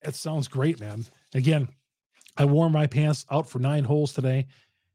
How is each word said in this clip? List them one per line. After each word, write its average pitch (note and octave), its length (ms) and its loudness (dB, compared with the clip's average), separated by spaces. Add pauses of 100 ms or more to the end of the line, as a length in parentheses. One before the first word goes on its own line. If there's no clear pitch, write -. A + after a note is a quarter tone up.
It D3 140 -10
sounds D#3 320 -6
great, C#3+ 320 -2
man. G#2+ 260 -10 (300)
Again, C#3 320 2 (680)
I C#3 100 4
wore D3+ 260 4
my D3+ 160 2
pants D3 420 0
out D3+ 180 -2
for B2+ 120 -8
nine C#3+ 240 0
holes D3 300 0
today, C3 340 -2 (480)